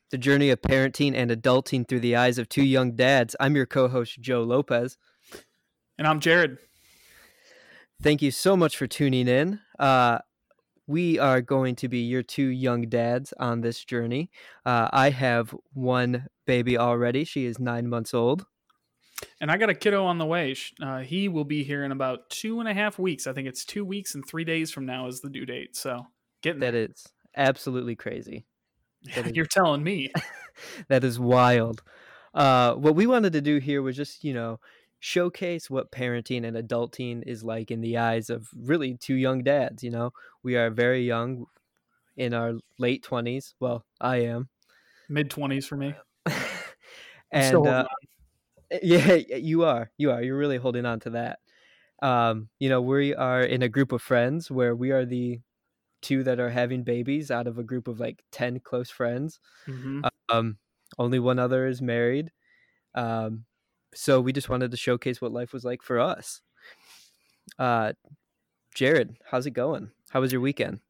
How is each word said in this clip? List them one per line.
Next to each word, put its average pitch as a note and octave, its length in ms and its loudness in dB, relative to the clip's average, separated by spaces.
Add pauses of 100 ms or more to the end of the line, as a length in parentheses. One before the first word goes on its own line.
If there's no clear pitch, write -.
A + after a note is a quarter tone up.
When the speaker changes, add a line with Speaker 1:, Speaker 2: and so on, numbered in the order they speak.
(100)
Speaker 1:
the C3+ 80 -4
journey C#3 320 4
of B2 120 2
parenting C3+ 540 2
and B2 140 0
adulting B2+ 580 2
through B2 120 0
the A#2+ 140 2
eyes B2 240 4
of A#2 100 -6
two - 140 0
young C3 320 4
dads. B2+ 460 4
I'm C#3+ 160 4
your C3+ 100 2
co-host, B2+ 540 0
Joe A#2+ 240 0
Lopez. B2 520 0 (1000)
Speaker 2:
And D3+ 80 -2
I'm D#3 140 2
Jared. D#3+ 380 4 (1400)
Speaker 1:
Thank D3 220 4
you C#3+ 80 2
so F#3 260 4
much E3 200 2
for C#3 100 -4
tuning B2+ 400 2
in. D3+ 320 2 (180)
Uh, B2+ 420 4 (680)
we E3 320 0
are C3 220 4
going C3 360 0
to C3 120 -6
be B2 120 -2
your A#2+ 220 -2
two C3+ 240 -2
young B2+ 360 0
dads A#2+ 580 -2
on A#2 220 -2
this A#2 220 -4
journey. B2 460 -4 (340)
Uh, A#2+ 280 2
I C3+ 180 4
have B2 420 0 (200)
one B2+ 560 0 (180)
baby B2 320 2
already. A#2+ 460 2
She C#3+ 200 -4
is A#2+ 140 -6
nine A#2+ 300 -2
months A#2 260 -4
old. B2+ 320 0 (960)
Speaker 2:
And D#3 100 -2
I E3+ 60 4
got G#3+ 140 2
a F3+ 40 0
kiddo G3+ 300 2
on F3 140 0
the D#3+ 80 -2
way. D#3 280 0
Sh-, - 260 -12
uh, C3+ 200 -6
he F3 280 -4
will D#3+ 160 -2
be D3 200 -2
here C#3+ 180 -4
in C#3 80 -4
about C3 400 -4
two A3+ 300 -6
and A3+ 80 -4
a G#3 60 -2
half G#3 260 -2
weeks. F3+ 260 -2
I C3+ 60 -6
think C3+ 160 -6
it's - 160 -10
two G#3 200 -8
weeks G3 300 -8
and F3+ 100 -12
three D#3+ 200 -8
days D#3+ 260 -2
from C3+ 160 -10
now B2+ 220 -8
is B2+ 140 -12
the C#3+ 80 -10
due C3 160 -10
date. B2 280 -12
So, B2 320 -8 (340)
getting D#3 200 -2
Speaker 1:
That B2 120 0
Speaker 2:
there. A2+ 180 0
Speaker 1:
is - 160 -20 (300)
absolutely C3 600 0
crazy. - 480 -12 (580)
Speaker 2:
Yeah, - 200 -16
Speaker 1:
That A2+ 60 -6
is A#2 80 -6
Speaker 2:
you're D#3+ 100 0
telling D3+ 360 2
me. D#3 340 -4
Speaker 1:
<laughs> E3+ 60 -2 (640)
That C3 140 4
is A#2+ 160 0
wild. B2 640 4 (520)
Uh, B2+ 400 6
what D3 200 4
we F#3+ 140 6
wanted A3+ 240 4
to D3+ 80 0
do D3 180 2
here C#3 240 -2
was C3 140 -4
just, - 260 -10
you D3 120 -4
know, A#2 260 -6 (400)
showcase F3 680 -4
what C3 220 -4
parenting A#2+ 560 -6
and A2+ 100 -8
adulting A#2+ 720 -6
is A2+ 160 -10
like A2+ 300 -8
in A2+ 80 -4
the A#2 180 -2
eyes A2+ 320 0
of A#2 240 -6
really B2+ 420 -2
two - 180 -4
young C3 280 0
dads, C3 400 0
you B2 80 -8
know? A#2 220 -4 (320)
We B2 120 -2
are A#2 140 2
very B2 340 2
young, A#2+ 420 -4 (680)
in B2 180 -2
our A#2 200 -2 (240)
late B2+ 240 0
twenties. B2 560 -6
Well, A#2+ 260 -4 (160)
I B2 180 0
am. A#2+ 300 -2 (600)
Speaker 2:
Mid D3 220 -2
twenties C#3 360 -4
for C#3+ 100 -10
me. C#3 180 -6 (160)
Speaker 1:
<laughs> - 160 -14
Speaker 2:
I'm - 60 -2
still - 1000 -12
Speaker 1:
And, C3+ 220 4
Speaker 2:
holding D3+ 180 6
Speaker 1:
uh, B2+ 140 2 (840)
Speaker 2:
on. F3+ 80 -4
Speaker 1:
<laughs> - 20 -6
yeah, E3+ 320 6
you D#3+ 500 2
are. A#2+ 340 2
You D3 140 2
are. A#2+ 100 -2
You're C3 160 -2
really C#3+ 200 0
holding B2 280 -2
on A#2 140 -2
to A#2+ 100 -10
that. A#2 300 -6 (600)
Um, A#2 480 2 (120)
you C3+ 80 0
know, C3 120 4
we C#3 340 2
are B2+ 280 0
in B2 200 2
a B2 60 2
group B2+ 220 2
of B2 120 -2
friends C3 500 0
where B2 240 2
we B2+ 160 -2
are C3 120 2
the B2 360 -4 (600)
two C3+ 220 0
that B2+ 160 2
are B2 120 0
having B2 340 -2
babies B2+ 460 -2
out A#2+ 160 -2
of A#2 120 -6
a B2 40 -6
group A#2 260 -6
of, A2+ 120 -8
like, - 300 -8
ten B2 300 -4
close B2 300 -6
friends. B2+ 500 -4 (280)
Speaker 2:
Mm-hmm. C3+ 340 -8 (260)
Speaker 1:
Um, A2+ 300 0 (400)
only B2 200 0
one B2 200 2
other C3 280 2
is B2+ 160 -4
married. B2 480 0 (640)
Um, A2+ 500 -4 (500)
so C3+ 260 4
we B2+ 120 0
just C3 160 -4
wanted B2+ 220 -2
to B2 60 -8
showcase B2 440 -2
what A#2 120 -6
life A#2+ 200 -8
was B2+ 120 -12
like B2 180 -8
for B2 160 -2
us. - 420 -2 (1160)
Uh, A#2 340 0 (840)
Jared, B2+ 420 2 (140)
how's B2+ 160 -2
it C#3 60 -6
going? B2 380 -4 (200)
How C3+ 100 0
was B2+ 120 0
your B2+ 80 0
weekend? B2+ 500 -2